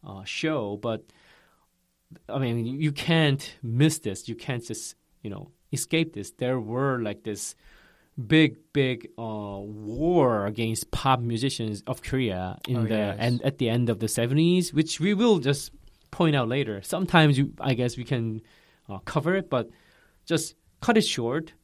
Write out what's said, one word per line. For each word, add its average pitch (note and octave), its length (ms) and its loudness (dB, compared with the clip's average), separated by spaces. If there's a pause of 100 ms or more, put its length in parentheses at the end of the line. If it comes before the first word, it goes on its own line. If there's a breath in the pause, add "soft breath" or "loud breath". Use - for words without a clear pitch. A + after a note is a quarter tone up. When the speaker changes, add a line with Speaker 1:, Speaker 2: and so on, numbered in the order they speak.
Speaker 1:
uh, G2 180 -14
show, A#2 580 -4
but, A2 220 -4 (1200 soft breath)
I A#2 120 -4
mean, A#2 260 -2
you, C3 120 -6
you D3+ 140 -2
can't D3 500 2 (220)
miss C3+ 360 2
this. - 280 -6
You A#2 80 -6
can't A#2+ 300 -6
just, - 300 -10 (260)
you G#2 80 -10
know, G2 220 -14 (200)
escape E3 420 -2
this. G2+ 180 -10
There B2+ 280 -2
were, B2 420 -2
like, G#2 220 -6
this - 320 -8 (720 soft breath)
big, D#3 300 6 (160)
big, C3 340 0 (100)
uh, G#2+ 460 -8
war A2+ 840 2
against A2 460 -4
pop C3 300 2
musicians A#2 680 -2
of A2 160 -6
Korea F#2+ 540 -2 (100)
in B2+ 100 0
Speaker 2:
Oh, A2+ 60 2
Speaker 1:
the G#2+ 60 0
Speaker 2:
yes. G#2 300 0
Speaker 1:
and A#2+ 240 0
at C#3 140 -2
the A#2+ 120 0
end A#2 200 2
of A2+ 100 0
the A2+ 100 -2
seventies, D#3+ 640 2
which D#3 260 0
we F#3 140 2
will G#3 260 4
just C#3 320 -2 (400)
point D#3+ 240 2
out B2 140 2
later. A2+ 340 -2
Sometimes D#3+ 540 6
you, C#3 220 2
I C3+ 140 0
guess B2 240 -2
we B2 60 -10
can, A2+ 380 -4 (480 soft breath)
uh, G2 160 -8
cover E3 300 -2
it, F#3+ 140 -4
but A#2+ 200 -2 (560 soft breath)
just D#3+ 300 -2 (260)
cut A3+ 160 4
it G#3+ 80 4
short. C3+ 480 -4 (100)